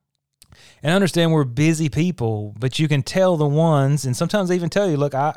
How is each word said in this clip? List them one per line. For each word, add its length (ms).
And 80
I 20
understand 380
we're 100
busy 460
people, 680
but 220
you 80
can 160
tell 340
the 80
ones, 600
and 120
sometimes 340
they 40
even 160
tell 180
you, 80
"Look, 200
I, 200